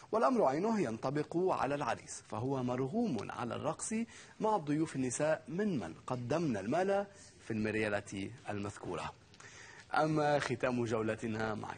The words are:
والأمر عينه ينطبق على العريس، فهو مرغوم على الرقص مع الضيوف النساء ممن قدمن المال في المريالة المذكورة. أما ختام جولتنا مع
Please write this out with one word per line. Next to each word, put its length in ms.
والأمر 340
عينه 360
ينطبق 560
على 380
العريس، 520
فهو 360
مرغوم 680
على 240
الرقص 380
مع 160
الضيوف 400
النساء 520
ممن 460
قدمن 500
المال 480
في 120
المريالة 760
المذكورة. 640
أما 460
ختام 460
جولتنا 680
مع 220